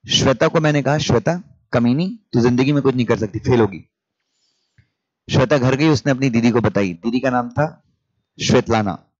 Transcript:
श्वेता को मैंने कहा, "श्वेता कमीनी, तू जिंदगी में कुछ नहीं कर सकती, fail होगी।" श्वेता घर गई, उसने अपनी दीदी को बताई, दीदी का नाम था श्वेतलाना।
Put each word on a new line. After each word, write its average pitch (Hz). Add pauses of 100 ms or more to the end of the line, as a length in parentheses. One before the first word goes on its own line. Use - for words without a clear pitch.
(100)
श्वेता 135
को 165
मैंने 147
कहा, 139
"श्वेता 151 (120)
कमीनी, 135 (120)
तू 127
जिंदगी 123
में 143
कुछ 135
नहीं 123
कर 110
सकती, 107
fail 123
होगी।" 95 (1400)
श्वेता 135
घर 131
गई, 147
उसने 147
अपनी 131
दीदी 117
को 117
बताई, 101
दीदी 117
का 131
नाम 123
था 147 (600)
श्वेतलाना। 110 (140)